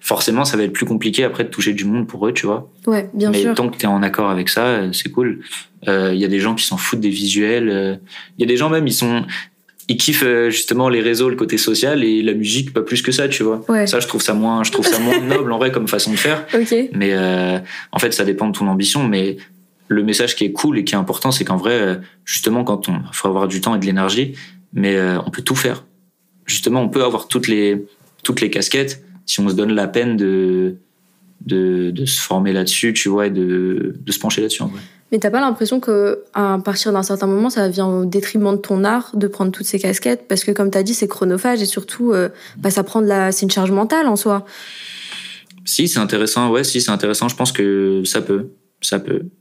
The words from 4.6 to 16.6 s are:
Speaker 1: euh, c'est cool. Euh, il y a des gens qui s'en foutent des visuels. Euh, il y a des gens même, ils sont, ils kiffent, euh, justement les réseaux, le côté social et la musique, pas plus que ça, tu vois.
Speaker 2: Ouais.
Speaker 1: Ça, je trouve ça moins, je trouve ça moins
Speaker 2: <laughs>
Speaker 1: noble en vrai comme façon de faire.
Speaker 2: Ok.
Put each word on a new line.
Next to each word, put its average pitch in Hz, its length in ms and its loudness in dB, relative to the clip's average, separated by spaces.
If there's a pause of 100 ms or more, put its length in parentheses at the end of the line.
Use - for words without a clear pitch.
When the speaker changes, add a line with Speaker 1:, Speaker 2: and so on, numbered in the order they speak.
Speaker 1:
euh, 104 280 0
c'est - 180 -4
cool. 120 300 0 (460)
Euh, 95 280 2
il 92 40 0
y 101 60 2
a 98 40 0
des 98 120 2
gens 110 140 0
qui 110 100 -2
s'en 190 140 -2
foutent 120 220 -2
des 104 100 2
visuels. 104 580 0
Euh, 98 280 0 (420)
il - 20 0
y 123 40 4
a 117 40 -2
des 123 80 4
gens 151 140 2
même, 160 160 2
ils 117 80 0
sont, 120 320 0 (640)
ils 139 80 0
kiffent, 147 260 2
euh, 117 240 4
justement 120 400 0
les 120 140 2
réseaux, 117 260 2
le 123 80 -2
côté 110 220 0
social 127 460 2
et 110 180 2
la 110 100 2
musique, 110 400 -2
pas 113 80 0
plus 117 220 -2
que 135 100 0
ça, 139 160 0
tu - 140 -2
vois. 110 260 0
Speaker 2:
Ouais. 107 180 2
Speaker 1:
Ça, 120 140 0
je 120 80 -4
trouve 110 140 -2
ça 110 100 0
moins, 110 320 2
je - 80 -2
trouve - 140 0
ça 339 120 2
moins 120 220 2
Speaker 2:
<laughs> 127 80 -4
Speaker 1:
noble 127 240 0
en 113 60 0
vrai 131 140 2
comme 113 160 -2
façon 104 220 0
de 107 60 0
faire. 151 380 0
Speaker 2:
Ok. 226 200 2 (200)